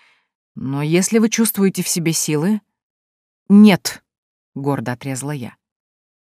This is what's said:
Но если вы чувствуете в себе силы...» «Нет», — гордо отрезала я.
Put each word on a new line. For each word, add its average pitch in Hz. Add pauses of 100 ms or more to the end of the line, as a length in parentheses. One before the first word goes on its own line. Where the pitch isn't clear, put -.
(560)
Но 139
если 180
вы 220
чувствуете 196
в -
себе 165
силы...» 165 (840)
«Нет», — 202 (520)
гордо 131
отрезала 135
я. 127 (800)